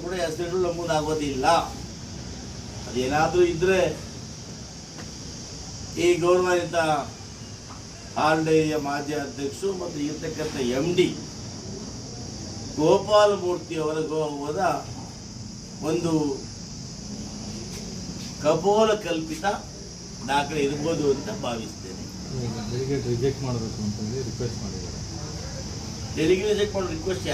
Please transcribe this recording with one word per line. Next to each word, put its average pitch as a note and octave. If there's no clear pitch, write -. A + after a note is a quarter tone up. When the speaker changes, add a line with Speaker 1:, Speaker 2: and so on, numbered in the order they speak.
Speaker 1:
ಕೂಡ F3+
ಹೆಸರುಗಳು F3
ನಮೂದಾಗೋದಿಲ್ಲ. D#3
ಅದೇನಾದ್ರೂ D3+
ಇದ್ರೆ F#3
ಈ F3
ಗೌರವಾನ್ವಿತ F3
ಹಾಲ್ D#3
ಡೈರಿಯ D#3
ಮಾಜಿ C#3+
ಅಧ್ಯಕ್ಷರು C#3
ಮತ್ತು E3
ಇರ್ತಕ್ಕಂಥ D3+
ಎಂ D3+
ಡಿ F3
ಗೋಪಾಲಮೂರ್ತಿ F#3
ಅವರ D#3
ಗೌರವದ D3+
ಒಂದು E3
ಕಪೋಲ G3
ಕಲ್ಪಿತ D#3+
ದಾಖಲೆ C#3+
ಇರ್ಬೋದು D3
ಅಂತ -
ಭಾವಿಸ್ತೇನೆ. G2+
Speaker 2:
ಈಗ A2+
ಡೆಲಿಗೇಟ್ C3
ರಿಜೆಕ್ಟ್ B2
ಮಾಡಬೇಕು A2+
ಅಂತ G2+
ಹೇಳಿ A2
ರಿಕ್ವೆಸ್ಟ್ A2+
ಮಾಡಿದ್ದಾರೆ. F#2
Speaker 1:
ಡೆಲಿಗೇಟ್ F#3+
ರಿಜೆಕ್ಟ್ G3+
ಮಾಡೋ F3+
ರಿಕ್ವೆಸ್ಟ್ F3